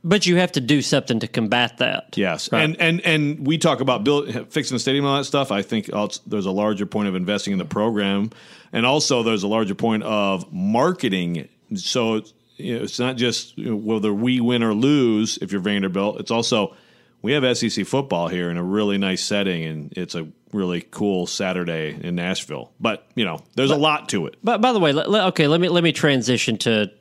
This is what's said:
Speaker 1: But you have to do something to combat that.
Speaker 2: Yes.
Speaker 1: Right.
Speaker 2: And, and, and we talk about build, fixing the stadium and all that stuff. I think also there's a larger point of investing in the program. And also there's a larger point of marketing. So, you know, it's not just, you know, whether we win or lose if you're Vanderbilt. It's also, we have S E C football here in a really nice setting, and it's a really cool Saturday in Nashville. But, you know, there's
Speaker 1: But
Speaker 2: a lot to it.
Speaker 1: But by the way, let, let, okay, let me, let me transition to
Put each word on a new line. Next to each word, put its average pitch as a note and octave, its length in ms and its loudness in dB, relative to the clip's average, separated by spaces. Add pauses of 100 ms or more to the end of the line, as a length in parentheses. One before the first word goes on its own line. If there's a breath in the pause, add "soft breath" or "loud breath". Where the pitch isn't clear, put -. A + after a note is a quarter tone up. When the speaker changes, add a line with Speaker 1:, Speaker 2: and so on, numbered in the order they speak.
Speaker 1:
But F3 200 2
you F3 120 4
have F3+ 160 2
to C#3+ 80 0
do C3 220 4
something B2+ 360 0
to A2 80 -2
combat A#2 520 0
that. - 380 -4
Speaker 2:
Yes. - 360 0
Speaker 1:
Right. D#3 100 4
Speaker 2:
And, D#3 180 0
and, E3+ 200 2
and D3+ 460 0
we D#3+ 120 2
talk D3+ 220 2
about B2+ 240 0
build, C#3 480 0
fixing C3+ 240 -2
the - 20 0
stadium C#3 260 0
and C#3 60 2
all C#3 80 2
that C3+ 60 -2
stuff. C#3 260 0
I G2+ 120 0
think G#2 300 -4
also G#2 340 -2
there's G#2 200 -2
a F#2+ 60 -2
larger G#2 340 0
point G#2 220 -2
of F#2 80 -2
investing G2 360 -2
in F#2+ 60 0
the F2 60 -2
program. G#2 680 0 (420 loud breath)
And A#2 140 0
also C3+ 380 2
there's A2 180 0
a G2+ 60 -2
larger G#2+ 260 0
point A2 300 -2
of G2 480 -2
marketing. F#2+ 960 0 (260)
So, A2 480 -2 (340)
you A#2+ 200 -6
know, - 80 -6
it's - 140 -10
not B2+ 180 -2
just, A#2+ 420 -2
you A2 120 -6
know, G#2+ 60 -2
whether G#2+ 380 0
we B2 260 2
win A#2+ 220 2
or A2 120 2
lose A#2 640 2
if F#2+ 140 -6
you're G2 80 -2
Vanderbilt. G2 600 -2
It's G2+ 100 -8
also, A2+ 460 0 (460 soft breath)
we A2 100 0
have C#3+ 120 2
S A#2+ 180 2
E A#2 60 0
C G2 160 -2
football G2+ 440 -2
here F2 220 -2
in F2 60 -4
a F2 60 -4
really G2+ 360 0
nice F#2+ 240 -2
setting, F#2+ 420 -2
and D#2 320 -8
it's F2+ 180 -8
a E2 140 -6 (240)
really F2+ 380 -2
cool F#2+ 360 -2
Saturday E2 760 -4
in F2 140 -6
Nashville. F2 640 -6
But, G#2+ 340 -2
you A#2 100 0
know, E2 180 -6 (120)
there's C3+ 160 2
Speaker 1:
But D3+ 80 2
Speaker 2:
a - 20 0
lot D3+ 300 2
to E2+ 160 0
it. - 160 -10
Speaker 1:
But G#3+ 180 2
by B3+ 120 4
the G#3+ 80 2
way, D#3 120 4
let, D3+ 180 0
let, G#3 180 4
okay, E3 200 2
let E3 120 4
me, F3+ 80 2
let F3 160 4
me E3 80 4
transition B2 680 2
to G#2+ 320 2 (100)